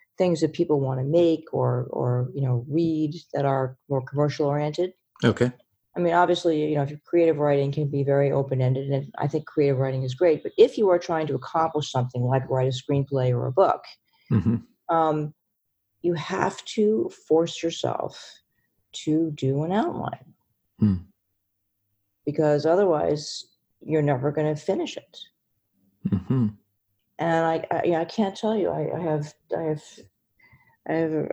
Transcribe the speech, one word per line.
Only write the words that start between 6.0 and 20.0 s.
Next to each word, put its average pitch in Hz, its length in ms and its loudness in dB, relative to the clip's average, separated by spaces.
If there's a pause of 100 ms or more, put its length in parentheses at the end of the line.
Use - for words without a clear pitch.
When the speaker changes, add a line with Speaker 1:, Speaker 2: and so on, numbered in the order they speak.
Speaker 1:
mean, 170 140 2
obviously, 170 560 2
you 151 60 0
know, 147 60 2
if 139 60 -2
you're 151 160 -12
creative 165 320 4
writing 143 340 2
can 147 200 -2
be 143 120 -2
very 139 300 2
open-ended, 139 580 0
and 139 280 -4
I 143 100 -2
think 151 160 -4
creative 139 320 0
writing 131 280 -2
is 127 100 -6
great. 156 280 2
But - 140 -8
if - 220 6
you 208 100 4
are 175 100 4
trying 165 280 -2
to 143 80 -2
accomplish 160 580 -2
something 127 300 -2
like 131 260 0
write 131 200 0
a - 20 2
screenplay 135 600 0
or 123 160 0
a 127 60 -4
book, 170 300 2 (480)
Speaker 2:
Mm-hmm. 113 260 2 (320)
Speaker 1:
um, 156 460 0 (680)
you 170 140 0
have 190 500 -4
to 220 460 0 (180)
force 165 340 2
yourself - 560 -4 (840)
to 160 280 0
do 139 320 -2
an 175 80 -2
outline. - 600 -4 (480)